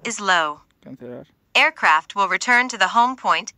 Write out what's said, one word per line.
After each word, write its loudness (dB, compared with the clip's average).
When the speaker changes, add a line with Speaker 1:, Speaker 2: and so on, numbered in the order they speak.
Speaker 1:
is -8
low. 0
Speaker 2:
Cancelar. -16
Speaker 1:
Aircraft 2
will 0
return 0
to -10
the 2
home 2
point -2